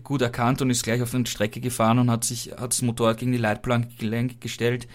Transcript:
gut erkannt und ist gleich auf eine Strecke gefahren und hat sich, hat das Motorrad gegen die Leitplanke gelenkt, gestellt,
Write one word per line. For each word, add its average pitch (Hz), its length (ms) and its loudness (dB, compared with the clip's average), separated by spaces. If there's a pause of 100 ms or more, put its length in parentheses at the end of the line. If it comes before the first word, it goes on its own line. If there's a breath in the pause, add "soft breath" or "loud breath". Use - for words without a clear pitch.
gut 135 180 -2
erkannt 123 400 2
und 127 80 2
ist 120 140 0
gleich 117 180 0
auf 120 120 -4
eine 127 120 0
Strecke 110 340 -4
gefahren 120 380 2
und 123 140 4
hat 117 120 0
sich, - 280 -6
hat 123 200 -6
das - 120 0
Motorrad 117 340 2
gegen 123 140 -2
die 123 80 0
Leitplanke 120 580 0
gelenkt, 117 440 -4
gestellt, 120 540 -2